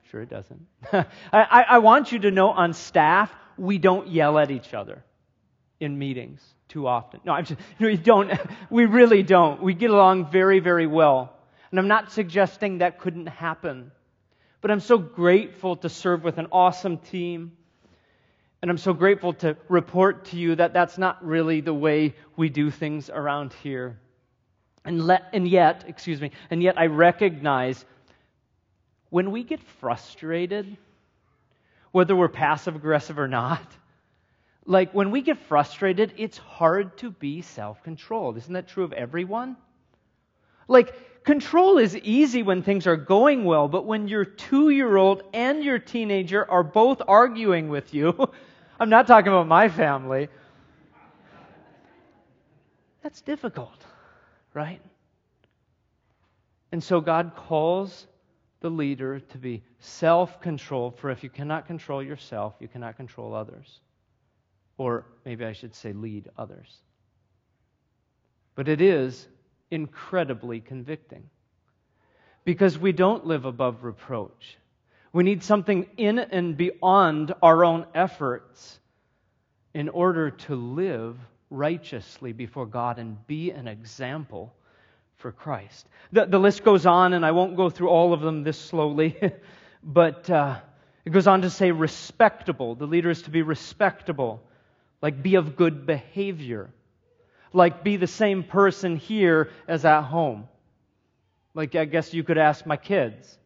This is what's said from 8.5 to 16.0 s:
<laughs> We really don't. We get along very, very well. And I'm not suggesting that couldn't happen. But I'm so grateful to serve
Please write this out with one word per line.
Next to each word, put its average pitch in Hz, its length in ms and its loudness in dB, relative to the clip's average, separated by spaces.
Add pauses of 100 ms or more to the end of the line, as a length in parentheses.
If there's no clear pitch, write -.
<laughs> - 160 -20
We 233 160 4
really 226 380 8
don't. 160 380 4
We 185 120 0
get 214 180 0
along 185 400 6
very, 190 280 4
very 170 280 2
well. 147 460 2 (360)
And 185 100 -2
I'm 190 80 0
not 214 240 2
suggesting 190 680 -2
that 175 200 -2
couldn't 175 280 -10
happen. 143 640 -12 (680)
But 208 100 -2
I'm 208 80 0
so 240 180 4
grateful 180 800 0
to 170 120 -8
serve 175 340 -4